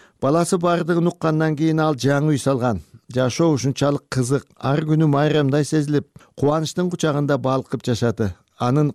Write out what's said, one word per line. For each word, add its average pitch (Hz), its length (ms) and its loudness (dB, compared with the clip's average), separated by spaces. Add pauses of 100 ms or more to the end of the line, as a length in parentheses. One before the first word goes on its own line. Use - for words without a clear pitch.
(220)
Баласы 165 400 2
бардыгын 170 480 0
уккандан 156 480 -2
кийин 156 240 0
ал 156 160 0
жаңы 143 380 2
үй 127 40 0
салган. 120 440 -2 (280)
Жашоо 127 440 0
ушунчалык 139 540 -2
кызык, 131 360 -2 (100)
ар 147 300 -2
күнү 156 240 2
майрамдай 143 560 2
сезилип, 147 420 -2 (300)
кубанычтын 160 560 -2
кучагында 147 480 0
балкып 131 420 -4
жашады. 117 460 -2 (320)
Анын 139 340 2